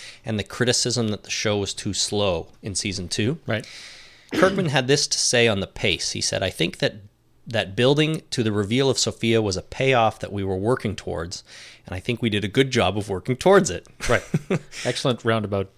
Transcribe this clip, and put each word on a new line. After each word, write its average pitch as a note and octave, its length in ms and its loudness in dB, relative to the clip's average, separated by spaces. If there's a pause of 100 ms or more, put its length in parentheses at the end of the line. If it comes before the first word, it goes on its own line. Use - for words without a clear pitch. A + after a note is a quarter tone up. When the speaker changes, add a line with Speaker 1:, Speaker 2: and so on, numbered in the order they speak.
(240)
Speaker 1:
and A2 140 -4
the G2 60 -2
criticism A#2+ 640 0
that G#2 140 -4
the - 80 -12
show G#2 280 -2
was G2 140 -2
too G2+ 220 -6
slow F#2+ 540 -2 (140)
in G2+ 120 -6
season G2 340 -6
two. B2 380 -2
Speaker 2:
Right. A2 200 -4 (680)
Speaker 1:
Kirkman F#3+ 360 2
had B2+ 180 2
this C#3+ 180 4
to - 120 -2
say A#2 280 4
on G#2 140 2
the F#2 60 -4
pace. - 460 -2
He G2+ 80 -6
said, G2+ 220 -2
"I F#2+ 80 0
think - 280 -2
that, C3 180 -2 (500)
that G2+ 300 -4
building D3 540 2
to B2 120 -2
the G#2+ 100 0
reveal A2 380 2
of A#2+ 80 0
Sophia A2+ 440 2
was G2 140 0
a F2 60 -4
payoff B2 580 2
that F#2 120 -10
we G2+ 120 -4
were F#2+ 120 -2
working G#2+ 380 -2
towards, F2 480 -8 (420)
and - 120 -8
I - 40 -6
think A#2+ 220 -4
we A#2 80 2
did G2+ 140 0
a G#2+ 40 -2
good C3+ 220 2
job G2+ 260 2
of G2+ 120 -4
working G2 280 -4
towards F#3+ 340 6
it." - 180 -10 (200)
Speaker 2:
Right. A2+ 140 2 (260)
Speaker 1:
<laughs> - 360 -4
Speaker 2:
Excellent B2 400 -2
roundabout G#2 540 0